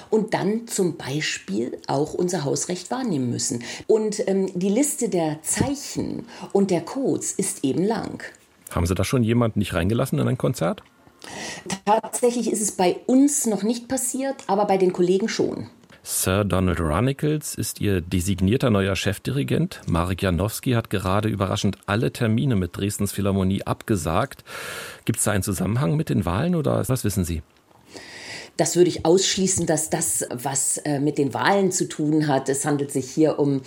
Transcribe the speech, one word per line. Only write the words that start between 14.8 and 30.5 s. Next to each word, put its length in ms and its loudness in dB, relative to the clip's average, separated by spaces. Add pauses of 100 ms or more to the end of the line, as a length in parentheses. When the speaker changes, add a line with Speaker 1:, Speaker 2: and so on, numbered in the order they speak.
Speaker 1:
Kollegen 340 2
schon. 400 -2 (340)
Speaker 2:
Sir 440 0
Donald 340 2
Runnicles 760 0
ist 260 -6
Ihr 180 2
designierter 680 2
neuer 260 2
Chefdirigent. 920 -2
Marek 340 0
Janowski 500 0
hat 180 0
gerade 380 0
überraschend 580 0
alle 280 0
Termine 420 2
mit 220 -2
Dresdens 340 -2
Philharmonie 520 2
abgesagt. 840 -2 (580)
Gibt's 220 0
da 60 2
einen 120 2
Zusammenhang 540 0
mit 100 -2
den 160 2
Wahlen 320 2
oder 320 0
was 160 0
wissen 220 2
Sie? 160 -4 (1120)
Speaker 1:
Das 200 0
würde 140 6
ich 160 -6
ausschließen, 640 2
dass 240 0
das, 420 -2
was, 460 -4